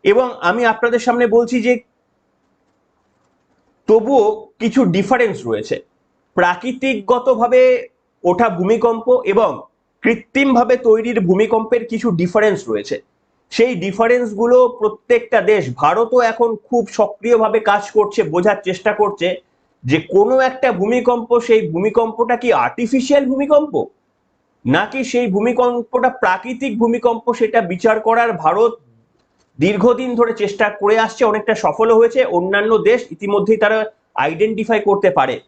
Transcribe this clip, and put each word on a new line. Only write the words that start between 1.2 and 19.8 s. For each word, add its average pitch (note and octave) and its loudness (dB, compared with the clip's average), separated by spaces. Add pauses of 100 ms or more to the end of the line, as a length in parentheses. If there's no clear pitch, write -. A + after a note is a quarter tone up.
বলছি A#3 2
যে B3 2 (2250)
তবুও A3 4 (340)
কিছু A#3 2
ডিফারেন্স G3 0
রয়েছে, G#2+ -4 (580)
প্রাকৃতিকগতভাবে B3 0 (340)
ওঠা G#3+ 2
ভূমিকম্প A3+ 0
এবং G3 0 (400)
কৃত্রিমভাবে B3 0
তৈরির A3+ 0
ভূমিকম্পের A3 0
কিছু A3+ -4
ডিফারেন্স F#3 0 (100)
রয়েছে। G#2 -6 (480)
সেই A#3+ 0
ডিফারেন্সগুলো A3+ -2 (120)
প্রত্যেকটা A#3 -2
দেশ, G3+ 0 (120)
ভারতও A3+ 0
এখন A3+ 0
খুব A#3 -2
সক্রিয়ভাবে A3 0
কাজ G#3 -2
করছে, G#3 0
বোঝার F3+ 0
চেষ্টা F#3 -4
করছে F#3 -2 (560)